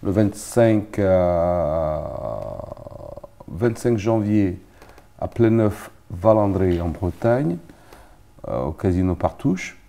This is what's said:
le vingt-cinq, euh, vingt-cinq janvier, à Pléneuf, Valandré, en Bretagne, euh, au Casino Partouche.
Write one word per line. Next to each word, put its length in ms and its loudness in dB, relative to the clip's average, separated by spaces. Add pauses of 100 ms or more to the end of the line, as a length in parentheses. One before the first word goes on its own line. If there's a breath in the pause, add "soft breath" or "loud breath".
le 100 -4
vingt-cinq, 840 2
euh, 1000 2 (1500)
vingt-cinq 480 0
janvier, 640 2 (580 loud breath)
à 80 -4
Pléneuf, 640 2 (180)
Valandré, 680 2
en 80 -2
Bretagne, 720 0 (920 loud breath)
euh, 200 -4
au 40 -4
Casino 440 0
Partouche. 600 -4 (120)